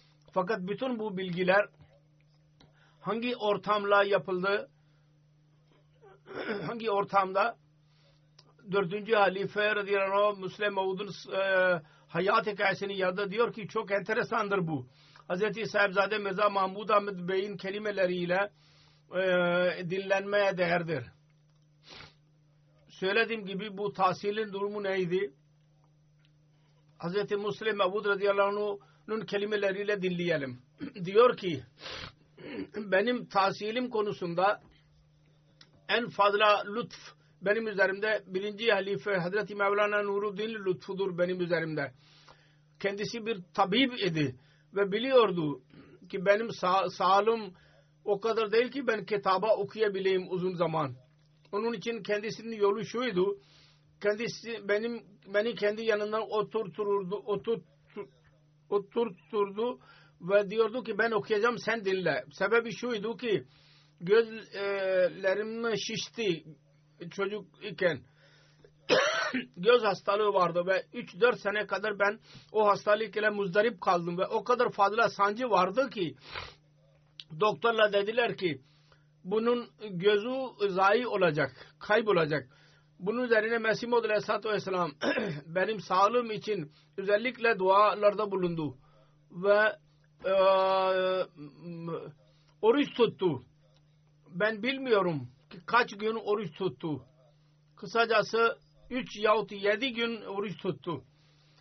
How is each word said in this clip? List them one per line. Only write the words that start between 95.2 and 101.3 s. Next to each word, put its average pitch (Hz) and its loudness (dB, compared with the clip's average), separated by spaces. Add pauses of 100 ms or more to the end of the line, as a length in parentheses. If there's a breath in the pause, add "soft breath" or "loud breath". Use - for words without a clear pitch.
ki 190 -18
kaç 226 0
gün 220 -2
oruç 208 -4
tuttu. 175 -6 (720)
Kısacası 226 2 (340)
üç 247 -6
yahut 214 2
yedi 208 0
gün 233 -2
oruç 196 -6
tuttu. - -6 (560 soft breath)